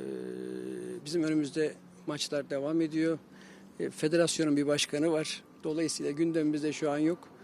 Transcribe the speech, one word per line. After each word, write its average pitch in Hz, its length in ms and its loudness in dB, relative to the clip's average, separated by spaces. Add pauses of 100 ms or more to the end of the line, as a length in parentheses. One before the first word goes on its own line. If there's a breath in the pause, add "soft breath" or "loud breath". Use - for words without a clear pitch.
(1040)
bizim 160 180 0
önümüzde 151 500 0 (340)
maçlar 147 420 -4
devam 143 320 0
ediyor. 160 380 0 (600 loud breath)
E, 147 100 -2
federasyonun 156 680 2
bir 143 100 2
başkanı 147 440 2
var. 156 320 -2 (200)
Dolayısıyla 156 480 -2
gündemimizde 151 600 2
şu 147 180 0
an 143 60 0
yok. 160 320 0 (140 loud breath)